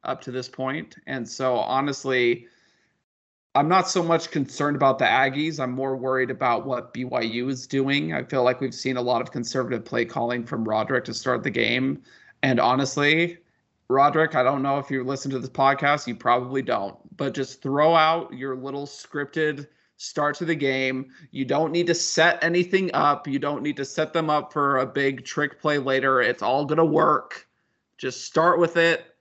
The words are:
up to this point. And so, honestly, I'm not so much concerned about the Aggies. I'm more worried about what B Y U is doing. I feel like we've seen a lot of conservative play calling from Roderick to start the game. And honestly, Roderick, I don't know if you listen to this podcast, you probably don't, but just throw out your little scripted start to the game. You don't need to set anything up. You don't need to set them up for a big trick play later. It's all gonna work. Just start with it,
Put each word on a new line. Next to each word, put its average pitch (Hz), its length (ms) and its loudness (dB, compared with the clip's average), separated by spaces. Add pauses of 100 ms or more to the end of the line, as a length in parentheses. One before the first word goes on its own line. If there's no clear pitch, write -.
up 127 180 -6
to - 80 -12
this 123 180 -8
point. 139 480 -8 (100)
And 123 220 -8
so, 127 280 0
honestly, 127 920 0 (1080)
I'm 147 140 4
not 180 200 4
so 180 140 0
much 165 280 0
concerned 147 460 -2
about 135 220 4
the - 60 2
Aggies. 135 560 0
I'm 127 120 -4
more 135 240 -4
worried 131 340 -2
about 120 340 0
what 127 300 -6
B 127 100 -6
Y 123 160 -2
U 117 300 -4
is 127 160 -8
doing. 143 480 0
I 135 80 -4
feel 127 220 0
like 123 160 2
we've 131 140 -4
seen 131 220 -4
a 123 60 -2
lot 123 180 0
of 120 100 -8
conservative 123 540 -4
play 117 220 -2
calling 120 380 -4
from 117 200 -6
Roderick 110 400 -2
to 131 100 -10
start 123 280 -4
the - 80 -2
game. 127 520 -2 (420)
And 131 140 4
honestly, 143 800 2 (500)
Roderick, 147 460 4
I 131 80 4
don't 135 200 2
know 139 160 0
if 135 120 -8
you 135 140 -4
listen 135 280 -6
to 131 60 -4
this 127 120 -8
podcast, 139 560 2
you 120 80 -6
probably 127 480 0
don't, 110 340 -4 (200)
but 139 180 -4
just - 280 -8
throw 147 320 4
out 160 380 4
your 131 240 -8
little 135 300 -8
scripted 143 800 -4 (300)
start 147 400 -2
to - 80 -6
the 165 100 0
game. 131 580 -2 (180)
You 135 140 -6
don't 147 280 0
need 170 160 2
to 170 60 2
set - 480 2
anything 180 520 2
up. 143 340 2
You 135 100 -2
don't 143 240 -4
need 143 140 -4
to 139 80 -6
set 156 280 -4
them 160 180 0
up 151 220 0
for 139 260 2
a 131 80 0
big 135 380 -2
trick - 360 -4
play 147 180 0
later. 131 440 2
It's 117 200 0
all 131 220 0
gonna 151 200 2
work. 156 640 2 (520)
Just - 260 -8
start 165 340 4
with 170 180 2
it, 165 440 2